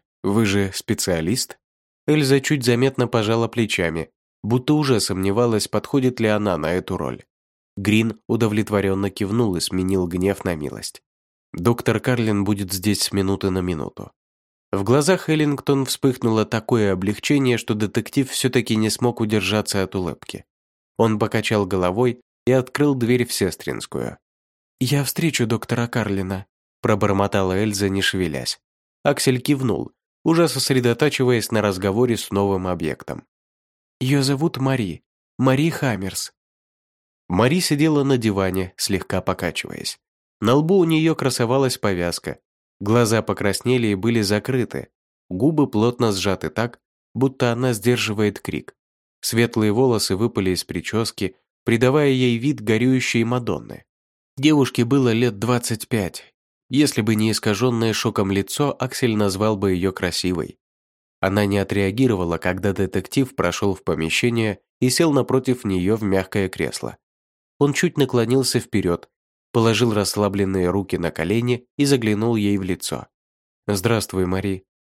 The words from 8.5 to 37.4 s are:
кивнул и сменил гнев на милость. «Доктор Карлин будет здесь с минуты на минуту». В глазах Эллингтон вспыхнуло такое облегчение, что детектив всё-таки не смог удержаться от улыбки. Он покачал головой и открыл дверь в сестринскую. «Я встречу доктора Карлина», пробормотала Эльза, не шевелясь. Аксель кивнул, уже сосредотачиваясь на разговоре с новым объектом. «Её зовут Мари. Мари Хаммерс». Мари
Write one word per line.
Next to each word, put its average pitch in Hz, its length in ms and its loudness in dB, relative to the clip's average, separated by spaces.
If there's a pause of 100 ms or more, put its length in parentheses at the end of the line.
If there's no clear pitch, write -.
кивнул 104 460 -2
и 85 40 -4
сменил 92 480 -2
гнев 92 360 -2
на 90 120 -2
милость. 67 460 -10 (520)
«Доктор 110 460 0
Карлин 110 440 0
будет 98 280 -2
здесь 95 300 -2
с - 100 -4
минуты 98 380 0
на 92 100 0
минуту». 80 520 -6 (600)
В 98 120 -2
глазах 143 460 2
Эллингтон 143 560 0
вспыхнуло 117 600 0
такое 107 460 0
облегчение, 113 640 0
что - 160 -4
детектив 110 560 -2
всё-таки 123 460 -2
не 107 140 2
смог 117 320 -2
удержаться 107 600 0
от 92 140 -4
улыбки. - 500 -8 (520)
Он 110 200 4
покачал 107 480 0
головой 95 560 0 (240)
и 120 60 2
открыл 135 420 2
дверь 123 320 2
в - 80 -6
сестринскую. - 840 -6 (640)
«Я 143 240 0
встречу 131 440 -2
доктора 117 400 -2
Карлина», 98 600 -4 (400)
пробормотала 98 760 2
Эльза, 101 280 0
не 98 120 0
шевелясь. 80 600 -4 (420)
Аксель 139 380 2
кивнул, 127 500 -2 (320)
уже 165 240 4
сосредотачиваясь 123 1040 0
на 110 100 2
разговоре 101 540 0
с - 160 -8
новым 98 340 0
объектом. 82 600 -6 (760)
«Её 139 220 2
зовут 139 360 -2
Мари. 127 460 -2 (340)
Мари 135 320 4
Хаммерс». 98 640 -4 (960)
Мари 120 320 2